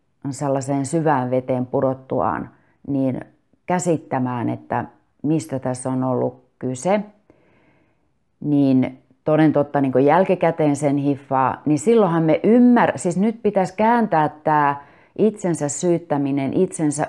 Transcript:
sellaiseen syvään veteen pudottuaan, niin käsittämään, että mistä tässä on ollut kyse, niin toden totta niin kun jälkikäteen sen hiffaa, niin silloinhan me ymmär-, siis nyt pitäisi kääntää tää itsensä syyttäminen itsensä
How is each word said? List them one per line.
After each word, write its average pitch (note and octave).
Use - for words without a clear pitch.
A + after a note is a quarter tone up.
sellaiseen C#3
syvään C#3+
veteen B2+
pudottuaan, C3
niin C3+
käsittämään, C3
että A#2+
mistä C#3+
tässä B2+
on C3
ollut B2+
kyse, C3
niin C#3
toden D3+
totta C#3+
niin C3+
kun B2+
jälkikäteen E3
sen C#3+
hiffaa, C3+
niin D3+
silloinhan F#3
me D#3
ymmär-, A#3+
siis E3+
nyt A3
pitäisi G3
kääntää G#3+
tää D3
itsensä F3+
syyttäminen C#3+
itsensä D#3